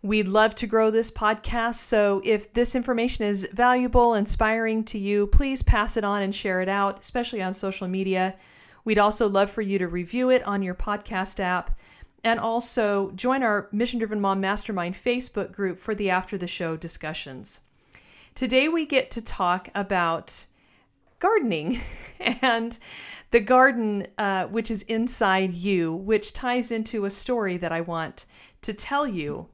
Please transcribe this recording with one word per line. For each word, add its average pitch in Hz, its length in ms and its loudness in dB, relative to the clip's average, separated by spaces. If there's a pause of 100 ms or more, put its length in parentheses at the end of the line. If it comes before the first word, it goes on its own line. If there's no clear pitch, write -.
We'd 208 240 2
love 214 300 4
to 240 100 -4
grow 220 240 4
this 226 180 2
podcast, 226 680 -2
so 202 460 2
if 208 300 0
this 240 220 2
information 240 500 0
is 196 280 -2
valuable, 247 600 4
inspiring 220 720 0
to 220 160 -8
you, 202 260 2
please 269 380 6
pass 214 340 2
it 208 60 0
on 202 180 0
and 196 140 -2
share 185 260 -2
it 185 80 0
out, 196 300 0
especially 233 420 -4
on 185 140 -4
social 190 320 -6
media. 190 480 0 (480)
We'd 214 160 2
also 208 280 4
love 196 220 4
for 220 140 -6
you 196 160 0
to 180 80 0
review 180 420 -2
it 254 140 4
on 202 180 -2
your 180 140 -4
podcast 208 640 -4
app, 180 400 -2 (440)
and 226 160 2
also 226 760 0
join 254 260 0
our 208 300 0
Mission 233 260 -2
Driven 214 240 -2
Mom 196 200 0
Mastermind 190 520 -2
Facebook 240 600 -4
group 185 260 -4
for 220 160 -4
the 202 160 -2
after 185 260 -2
the 175 80 -6
show 165 320 -4
discussions. 156 840 -10 (720)
Today 254 320 4
we 320 180 0
get 277 240 0
to 226 140 -8
talk 185 500 -2
about 175 720 -2 (720)
gardening 240 640 0 (240)
<laughs> - 160 -20
and 233 580 0 (540)
the 240 100 6
garden, 233 680 4 (100)
uh, 196 280 0
which 220 260 -4
is 202 120 -4
inside 196 680 0
you, 175 400 0
which 208 380 0
ties 247 400 -2
into 220 320 -4
a 196 60 -2
story 202 480 -2
that 170 140 -4
I 165 100 -2
want 165 440 -6 (360)
to 220 100 -8
tell 285 340 -2
you. 147 480 -6